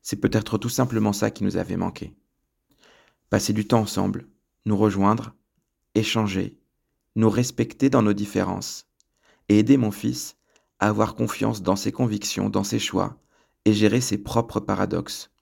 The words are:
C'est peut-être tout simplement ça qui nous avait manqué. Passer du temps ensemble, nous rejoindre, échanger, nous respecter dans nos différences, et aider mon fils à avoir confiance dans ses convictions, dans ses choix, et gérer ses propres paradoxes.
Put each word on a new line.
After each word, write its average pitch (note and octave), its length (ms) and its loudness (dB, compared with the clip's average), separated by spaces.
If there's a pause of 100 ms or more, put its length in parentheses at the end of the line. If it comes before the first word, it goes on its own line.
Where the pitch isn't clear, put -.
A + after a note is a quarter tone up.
C'est - 140 -6
peut-être A2 420 0
tout A#2+ 100 -4
simplement A#2 440 0
ça G2+ 180 -2
qui - 140 -8
nous F#2 120 -2
avait F2+ 200 -4
manqué. - 400 -8 (1120)
Passer G#2 240 0
du G#2+ 140 0
temps A#2 140 4
ensemble, G2 480 -2 (360)
nous G#2+ 120 0
rejoindre, G#2 580 2 (600)
échanger, G2+ 640 -2 (560)
nous A2 160 6
respecter B2 600 0
dans B2+ 120 4
nos G#2 100 4
différences, G2 760 -4 (600)
et G#2 100 6
aider A#2+ 180 6
mon A2+ 140 2
fils - 460 -6 (420)
à G2+ 100 2
avoir G#2+ 260 0
confiance A2 480 -4
dans F#2 140 0
ses G#2+ 160 -4
convictions, G#2 560 -2
dans G2+ 160 0
ses A2 140 -4
choix, - 420 -4 (440)
et G#2+ 80 6
gérer G#2+ 280 4
ses G#2 180 -2
propres A#2 420 -2
paradoxes. G2 800 -4